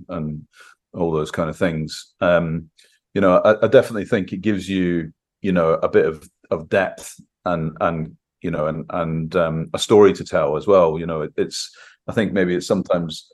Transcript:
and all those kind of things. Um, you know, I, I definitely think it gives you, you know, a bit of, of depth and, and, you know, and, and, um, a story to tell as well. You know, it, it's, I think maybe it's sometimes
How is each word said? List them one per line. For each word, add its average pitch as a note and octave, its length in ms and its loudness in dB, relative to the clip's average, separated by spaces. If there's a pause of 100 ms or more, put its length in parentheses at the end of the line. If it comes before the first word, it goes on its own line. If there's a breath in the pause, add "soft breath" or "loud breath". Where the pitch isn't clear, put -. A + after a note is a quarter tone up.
and D2+ 380 -8 (480 soft breath)
all E2+ 160 -2
those D#2 200 -2
kind E2 200 -4
of D#2 60 -10
things. D#2 640 -6
Um, E2 500 0 (420 soft breath)
you G2+ 80 -2
know, F#2 240 6
I, G#2+ 200 4
I A2 40 4
definitely A#2 380 4
think G2 260 -2
it F#2+ 80 -8
gives F#2+ 280 -2
you, F2 440 -2 (300)
you G2 100 -2
know, E2 220 4
a - 140 0
bit F2+ 180 4
of, D#2 200 -6 (240)
of E2 200 -6
depth - 440 -2 (300)
and, D#2+ 360 -4
and, E2 360 -4 (240)
you E2 100 -6
know, D#2 180 -4
and, D#2+ 220 -8
and, D#2+ 460 -4
um, D#2+ 380 -2
a - 40 -6
story G#2 360 6
to - 100 -10
tell D#2 320 -2
as D2+ 100 -8
well. E2+ 320 4
You E2+ 80 -8
know, D#2+ 160 -4
it, D#2 140 -8
it's, - 380 -6 (340 loud breath)
I G#2 40 -8
think G#2 200 0
maybe F2+ 220 0
it's E2+ 120 -4
sometimes F2 680 -4